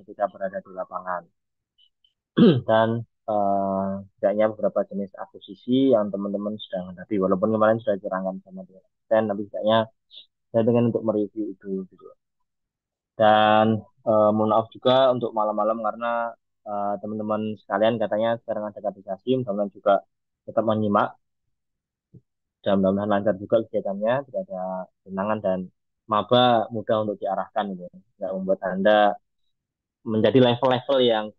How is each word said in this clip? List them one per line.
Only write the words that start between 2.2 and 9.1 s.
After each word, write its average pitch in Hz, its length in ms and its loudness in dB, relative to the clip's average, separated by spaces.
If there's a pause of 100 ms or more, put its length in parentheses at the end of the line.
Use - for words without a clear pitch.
<clears throat> 170 320 6
Dan, 113 200 4 (420)
eh, 98 580 0 (280)
setidaknya 104 360 0
beberapa 101 280 -2 (100)
jenis 98 200 -8 (120)
akuisisi 123 720 -2
yang 104 200 2
teman-teman 101 400 -6 (100)
sudah 95 220 -8
menghadapi, 90 380 -8
walaupun 95 300 0
kemarin 107 280 2
sudah 104 160 -2
diterangkan 95 460 -6
sama 92 240 -16
dengan 95 180 -20
dosen, - 440 -2